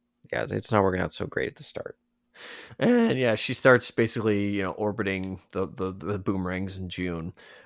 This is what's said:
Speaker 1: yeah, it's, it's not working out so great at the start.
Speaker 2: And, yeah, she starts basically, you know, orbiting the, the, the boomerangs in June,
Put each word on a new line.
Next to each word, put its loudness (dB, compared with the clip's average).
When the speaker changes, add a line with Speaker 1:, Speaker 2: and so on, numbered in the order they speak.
Speaker 1:
yeah, -2
it's, -6
it's -4
not 6
working 2
out -4
so -4
great -4
at -14
the -16
start. -6
Speaker 2:
And, 4
yeah, 4
she -2
starts 6
basically, 2
you 0
know, -2
orbiting -2
the, -2
the, -6
the -4
boomerangs -2
in -8
June, -6